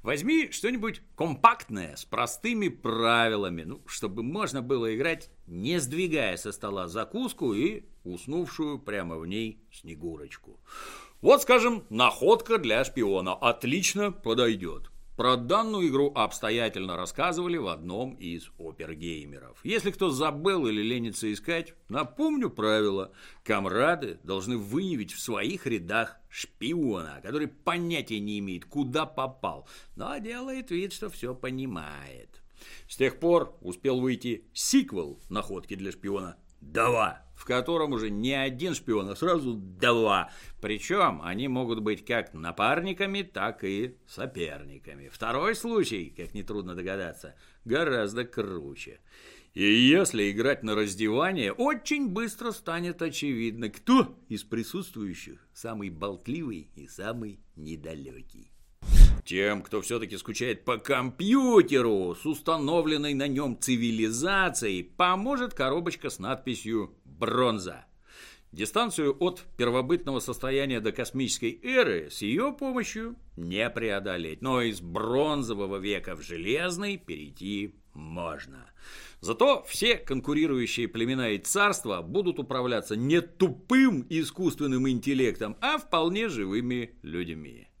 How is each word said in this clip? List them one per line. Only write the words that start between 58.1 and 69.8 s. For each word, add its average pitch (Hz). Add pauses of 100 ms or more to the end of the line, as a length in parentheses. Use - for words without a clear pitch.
Тем, 98
кто 107
все-таки 107
скучает 113
по 123
компьютеру 131
с -
установленной 151
на 139
нем 135
цивилизацией, 117
поможет 214
коробочка 147
с -
надписью 113 (100)
«Бронза». 110 (680)
Дистанцию 143
от 180 (100)
первобытного 127